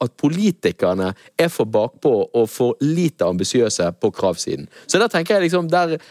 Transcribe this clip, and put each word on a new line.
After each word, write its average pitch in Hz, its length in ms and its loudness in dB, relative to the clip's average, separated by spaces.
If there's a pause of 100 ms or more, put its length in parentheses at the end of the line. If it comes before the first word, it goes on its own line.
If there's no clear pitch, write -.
at 123 160 -6
politikerne 98 960 0 (260)
er 170 160 2
for 110 160 -2
bakpå 113 440 0 (120)
og 113 240 0
for 120 320 -2
lite 156 480 0
ambisiøse 92 640 0 (100)
på 110 120 2
kravsiden. 85 520 -4 (240)
Så - 120 2
der 233 120 0
tenker 180 240 0
jeg 185 80 2
liksom, 170 240 0
der, 170 300 0 (120)